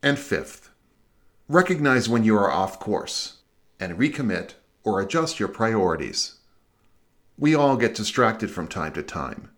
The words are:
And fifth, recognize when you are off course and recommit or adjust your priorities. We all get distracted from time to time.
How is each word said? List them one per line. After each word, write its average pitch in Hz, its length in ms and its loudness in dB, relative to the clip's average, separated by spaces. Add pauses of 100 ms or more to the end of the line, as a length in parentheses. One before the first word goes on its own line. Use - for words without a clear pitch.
And 143 160 0
fifth, - 520 -6 (800)
recognize 147 580 4
when 117 160 2
you 110 140 6
are 98 120 4
off 95 300 -2
course - 600 -6 (380)
and 87 220 -8
recommit 127 540 -2 (320)
or 98 160 0
adjust 160 360 -2
your 98 120 -2
priorities. 92 880 -2 (1000)
We 151 180 4
all 143 200 4
get 113 200 0
distracted 113 560 0
from 82 160 -8
time 78 260 -6
to 85 80 -8
time. - 560 -10